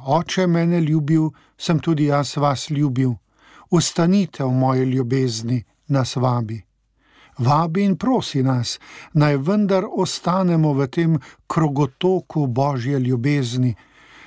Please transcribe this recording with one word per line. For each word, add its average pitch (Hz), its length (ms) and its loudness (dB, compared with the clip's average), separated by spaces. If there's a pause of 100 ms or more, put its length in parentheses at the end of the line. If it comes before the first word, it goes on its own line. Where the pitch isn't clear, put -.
oče 170 420 0
mene 170 340 2
ljubil, 156 480 2 (280)
sem 165 220 0
tudi 151 260 0
jaz 143 320 0
vas 143 320 -2
ljubil. 131 440 0 (580)
Ostanite 175 720 0
v 131 80 0
moji 131 340 2
ljubezni,“ 123 800 -2 (240)
nas 135 280 0
vabi. 120 460 -2 (760)
Vabi 160 460 2
in 196 120 2
prosi 175 480 -2
nas, 127 360 -2 (340)
naj 147 240 4
vendar 190 500 0
ostanemo 175 840 0
v 139 140 0
tem 165 320 0 (280)
krogotoku 151 1000 0
Božje 135 520 -2
ljubezni, 127 760 0 (520)